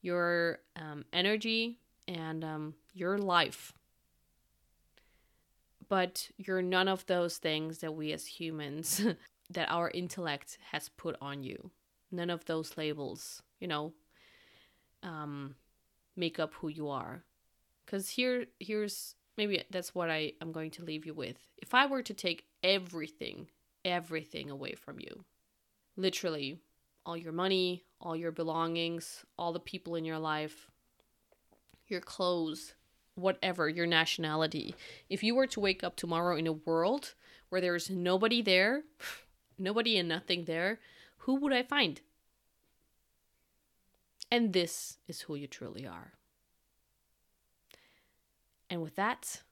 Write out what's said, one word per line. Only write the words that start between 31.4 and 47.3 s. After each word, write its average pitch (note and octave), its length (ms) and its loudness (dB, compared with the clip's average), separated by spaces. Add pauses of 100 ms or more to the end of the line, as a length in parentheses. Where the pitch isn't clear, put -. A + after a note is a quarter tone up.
your F3+ 140 -4
clothes, F3 720 -2 (400)
whatever, F3+ 520 2
your E3+ 200 2
nationality. D#3+ 880 2 (340)
If G3 140 -2
you A3+ 120 4
were C4 120 6
to - 120 -4
wake G3 240 2
up F3+ 120 -4
tomorrow E3+ 420 2
in E3 100 2
a D#3+ 60 2
world E3 600 2 (340)
where F#3 120 2
there F3+ 140 4
is E3+ 140 -2
nobody F#3+ 520 4
there, G#3 420 6 (160)
<sighs> - 580 -14
nobody A3 400 2
and F3 100 4
nothing F3 380 -2
there, F3 340 0 (380)
who - 180 2
would C#4 180 2
I B3 100 4
find? B3+ 380 2 (2250)
And A#3 220 4
this - 440 0 (100)
is - 140 -10
who D#3 140 -8
you C#3+ 120 -8
truly - 380 -12
are. - 280 -14 (2500)